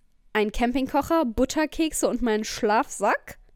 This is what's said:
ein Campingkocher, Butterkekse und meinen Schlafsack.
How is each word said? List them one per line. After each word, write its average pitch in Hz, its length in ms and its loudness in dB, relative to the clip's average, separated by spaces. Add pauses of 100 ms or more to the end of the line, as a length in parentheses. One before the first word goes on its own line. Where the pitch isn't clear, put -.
(320)
ein 214 200 2
Campingkocher, 269 720 0
Butterkekse 294 840 0
und 240 140 -2
meinen 214 220 0
Schlafsack. - 920 -2 (180)